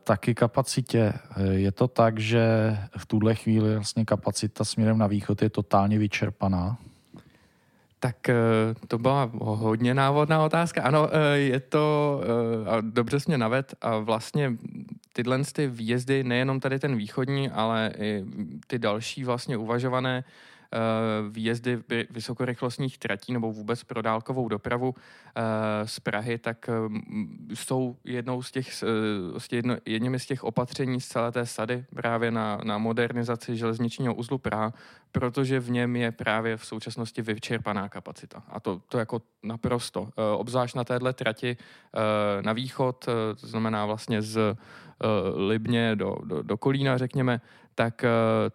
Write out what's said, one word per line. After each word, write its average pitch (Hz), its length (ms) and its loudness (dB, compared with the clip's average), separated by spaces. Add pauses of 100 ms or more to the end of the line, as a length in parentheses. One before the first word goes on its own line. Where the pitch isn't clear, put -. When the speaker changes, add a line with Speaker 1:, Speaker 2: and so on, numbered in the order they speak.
Speaker 1:
taky 113 300 2
kapacitě. 117 760 2 (240)
Eh, 98 80 2
je 95 280 4
to 127 160 2
tak, 113 300 4
že 110 580 4 (200)
v 95 100 -12
tuhle 110 280 4
chvíli 110 400 4
vlastně 107 300 0
kapacita 104 600 -2
směrem 110 340 2
na 107 80 4
východ 101 360 0
je 107 80 4
totálně 104 480 2
vyčerpaná? 101 800 0 (1200)
Speaker 2:
Tak, - 260 -2
eh, 127 60 8 (540)
to 117 100 0
byla 131 320 2 (100)
hodně 110 540 2
návodná 147 500 4
otázka. 165 380 2
Ano, 151 300 6
eh, 147 260 4
je 135 220 4
to, 147 640 2
eh, 113 480 0
a 113 100 4
dobře 117 400 0
jsi - 100 -6
mě 151 80 4
navedl, 123 300 2 (120)
a 113 180 0
vlastně 113 540 0 (600)
tyhle 123 260 0 (140)
ty 147 140 0
výjezdy, 123 580 0
nejenom 127 360 2
tady 135 180 0
ten 135 180 0
východní, 131 540 -2
ale 110 480 0
i 104 260 -2 (420)
ty 127 120 -4
další 117 460 -2
vlastně 123 320 -2
uvažované, 127 680 -2 (480)
eh, 117 60 -4 (520)
výjezdy 117 480 -2 (100)
vy-, 117 220 -2
vysokorychlostních 123 880 -4
tratí 104 340 -6
nebo 113 200 -2
vůbec 107 320 -6
pro 117 180 -6
dálkovou 113 460 0
dopravu, 120 460 -2
eh, - 480 -10 (460)
z - 120 -10
Prahy, 117 380 -4
tak, 113 300 -8
eh, 120 40 0
m-, 107 840 -6
jsou 127 500 -2
jednou 123 380 -4
z 123 80 -12
těch, 131 240 -6
s-, - 80 -10
eh, 107 580 -2
z - 80 -14
těch 123 80 -4
jedno-, 120 300 -2
jedním 120 320 -2
z 127 80 -10
těch 131 180 -6
opatření 127 560 -2
z - 80 -10
celé 117 240 -2
té 120 140 -2
sady 123 380 -6 (100)
právě 117 360 0
na, 110 340 -2
na 107 140 -2
modernizaci 117 800 -2
železničního 117 580 -2
uzlu 120 240 -4
Praha, 110 340 -2 (400)
protože 131 480 0
v 120 100 -4
něm 123 260 2
je 117 160 0
právě 113 440 -2
v - 100 -12
současnosti 113 560 -8
vyčerpaná 107 640 -4
kapacita. - 600 -16
A - 120 -12
to, 95 280 -4
to 127 100 -2
jako 110 240 -4 (200)
naprosto. 117 680 -4
Eh, 107 280 0
obzvlášť 120 380 -2
na 123 100 -2
téhle 127 280 -2
trati, 120 440 -2
eh, 104 840 -2
na 107 100 0
východ, 127 560 -2
eh, 110 260 0
to - 120 -18
znamená 110 400 0
vlastně 107 360 -2
z, 107 140 -4
eh, 107 200 2 (800)
Libně 110 640 2
do, 98 280 -2
do, 76 180 -4
do - 140 -2
Kolína, 135 420 2
řekněme, 127 420 0 (340)
tak, 117 300 0
eh, 123 40 6 (460)